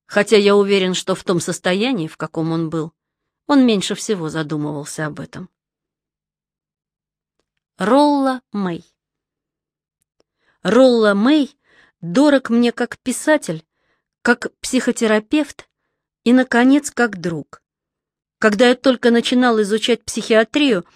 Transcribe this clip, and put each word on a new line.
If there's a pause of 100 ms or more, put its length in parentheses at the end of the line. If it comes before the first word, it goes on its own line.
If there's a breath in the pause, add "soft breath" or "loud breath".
Хотя
я
уверен,
что
в
том
состоянии,
в
каком
он
был, (540)
он
меньше
всего
задумывался
об
этом. (2250)
Ролла
Мэй. (1800)
Ролла
Мэй — (440 soft breath)
дорог
мне
как
писатель, (580)
как
психотерапевт (560)
и,
наконец,
как
друг. (760)
Когда
я
только
начинал
изучать
психиатрию, (120 soft breath)